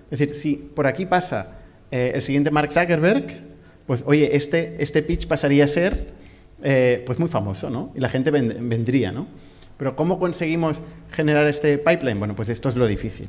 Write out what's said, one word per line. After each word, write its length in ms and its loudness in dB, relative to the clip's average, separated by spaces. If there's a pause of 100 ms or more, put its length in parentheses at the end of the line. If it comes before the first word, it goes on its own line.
(100)
Es 80 -6
decir, 180 0
si 200 -2
por 300 -4
aquí 200 -2
pasa, 520 -2 (320)
eh, 240 0
el 80 -2
siguiente 280 2
Mark 220 2
Zuckerberg, 680 2 (460)
pues, 200 -2
oye, 300 4
este, 420 -2
este 240 0
pitch 260 -2
pasaría 360 4
a 40 4
ser, 440 -2 (500)
eh, 440 2
pues, 120 -4
muy 100 0
famoso, 420 -4
¿no? 240 -8
Y 60 -6
la 80 0
gente 220 0
ven-, 380 0
vendría, 440 0
¿no? 140 -8 (500)
Pero 180 -4
¿cómo 240 0
conseguimos 640 -2 (300)
generar 340 4
este 320 2
pipeline? 400 0
Bueno, 160 -4
pues 140 -6
esto 200 -4
es 80 -2
lo 100 4
difícil, 420 -4